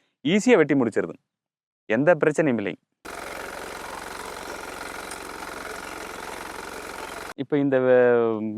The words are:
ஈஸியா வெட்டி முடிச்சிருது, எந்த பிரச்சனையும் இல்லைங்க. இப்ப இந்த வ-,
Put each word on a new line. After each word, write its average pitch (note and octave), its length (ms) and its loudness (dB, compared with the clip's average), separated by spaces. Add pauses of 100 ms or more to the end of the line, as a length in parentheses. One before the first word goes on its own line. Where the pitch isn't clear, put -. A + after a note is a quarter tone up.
(260)
ஈஸியா G#3 300 6
வெட்டி D3+ 180 6
முடிச்சிருது, A2 420 2 (680)
எந்த C#3+ 300 4
பிரச்சனையும் D3+ 460 2
இல்லைங்க. F#2 200 -6 (4000)
இப்ப C#3+ 220 -2
இந்த C#3 220 2
வ-, B2 580 6 (200)